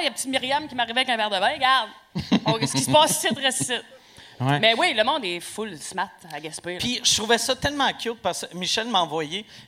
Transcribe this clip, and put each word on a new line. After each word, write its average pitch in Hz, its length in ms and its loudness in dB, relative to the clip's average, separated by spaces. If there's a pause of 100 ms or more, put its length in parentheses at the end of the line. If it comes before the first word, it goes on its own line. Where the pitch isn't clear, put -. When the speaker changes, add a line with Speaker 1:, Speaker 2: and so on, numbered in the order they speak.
Speaker 1:
Il 330 40 2
y - 20 0
a 254 40 -2
petite - 160 -8
Myriam 262 400 0
qui 254 80 -14
m'arrivait 233 260 0
avec 254 80 0
un 233 80 0
verre 214 120 0
de 202 80 0
vin, 214 160 2
regarde. 262 360 2 (260)
Speaker 2:
<laughs> - 300 0
Speaker 1:
On, - 80 2 (120)
ce - 60 0
qui 269 120 0
se 254 80 0
passe 302 200 8 (120)
ici, 370 120 0
reste 269 260 0
ici. 247 120 -4 (680)
Speaker 3:
Ouais. 139 200 2
Speaker 1:
Mais 226 180 6
oui, 330 180 4
le 214 80 4
monde 277 220 0
est 175 160 -6
full 208 360 -10
smart 185 320 -6 (240)
à 147 60 -10
Gaspé, 156 340 -10
là. 180 60 -8
Speaker 2:
Puis 233 240 -2
je - 120 4
trouvais 220 220 2
ça 254 180 0
tellement 277 380 0
cute 226 280 -8
parce 175 280 -4
que 165 80 -14
Michel 185 300 -2
m'a 208 140 2
envoyé 160 440 -4 (220)